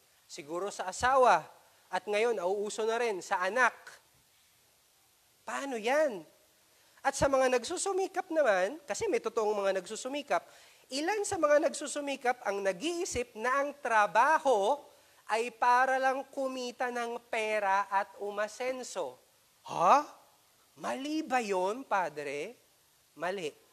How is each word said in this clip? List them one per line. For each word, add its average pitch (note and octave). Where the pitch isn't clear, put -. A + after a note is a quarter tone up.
siguro F3
sa F#3+
asawa, A#3+
at -
ngayon, G#3
nauuso G3+
na A3+
rin A3+
sa F#3
anak. A3+
Paano B3+
yan? A#3
At F3+
sa C#4+
mga C4
nagsusumikap F#4
naman, B3
kasi D#4
may B3+
totoong A3
mga G3
nagsusumikap, G#3+
ilan E4+
sa G4+
mga D4
nagsusumikap C4+
ang G3+
nag-iisip B3
na B3+
ang C#4+
trabaho A#3
ay A#3+
para C4
lang C4
kumita C4
ng A#3
pera G#3+
at G3+
umasenso? G#3
Ha? G3+
Mali C4
ba B3+
yun, G3+
Padre? D3+
Mali. F3